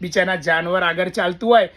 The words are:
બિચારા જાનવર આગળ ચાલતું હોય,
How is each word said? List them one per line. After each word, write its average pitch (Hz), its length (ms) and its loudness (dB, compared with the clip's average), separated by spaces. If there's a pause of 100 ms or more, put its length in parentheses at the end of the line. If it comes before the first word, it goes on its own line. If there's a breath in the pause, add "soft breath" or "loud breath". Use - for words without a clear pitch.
બિચારા 185 380 -2 (100)
જાનવર 170 340 0
આગળ 175 360 -2
ચાલતું 185 360 0
હોય, 214 220 4